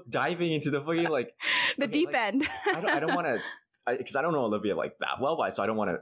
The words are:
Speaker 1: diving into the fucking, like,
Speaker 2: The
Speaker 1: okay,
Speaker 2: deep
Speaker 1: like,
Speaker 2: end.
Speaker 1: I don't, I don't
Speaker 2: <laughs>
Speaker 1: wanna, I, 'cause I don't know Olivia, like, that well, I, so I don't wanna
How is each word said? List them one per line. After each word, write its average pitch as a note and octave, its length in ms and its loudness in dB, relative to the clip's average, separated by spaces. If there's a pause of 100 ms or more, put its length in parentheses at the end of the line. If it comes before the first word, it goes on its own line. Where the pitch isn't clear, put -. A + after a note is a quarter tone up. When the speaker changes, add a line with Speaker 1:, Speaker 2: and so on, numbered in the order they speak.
Speaker 1:
diving E3 440 0
into D3+ 180 0
the C#3 100 0
fucking, E3 280 0
like, C3 240 0 (440)
Speaker 2:
The C#4 100 0
Speaker 1:
okay, G#3 60 -4
Speaker 2:
deep D#4 140 2
Speaker 1:
like, D4 80 -4
Speaker 2:
end. A#3+ 300 0 (280)
Speaker 1:
I A#3 80 -2
don't, - 100 0
I D4+ 100 2
don't C4 140 0
Speaker 2:
<laughs> - 20 2
Speaker 1:
wanna, C3+ 220 0 (480)
I, B2 100 2
'cause B2+ 200 -4
I C3+ 40 2
don't D#3+ 140 2
know C3+ 100 2
Olivia, G#2 320 0
like, - 240 -2
that C#2 180 -2
well, D3 220 0
I, G2+ 80 2
so G2 140 -2
I G2 40 2
don't A2 120 0
wanna F#2 240 0